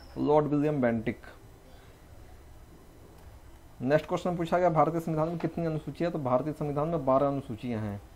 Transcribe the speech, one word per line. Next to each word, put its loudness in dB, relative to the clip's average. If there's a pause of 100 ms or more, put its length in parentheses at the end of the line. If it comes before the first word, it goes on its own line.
(200)
लॉर्ड 4
विलियम 2
बेंटिक। 0 (2500)
नेक्स्ट 2
क्वेश्चन -2
पूछा 0
गया 4
भारतीय 2
संविधान 0
में -4
कितनी -2
अनुसूचियां, -2
तो -4
भारतीय 0
संविधान -2
में -2
बारह 4
अनुसूचियां -4
हैं। -4 (140)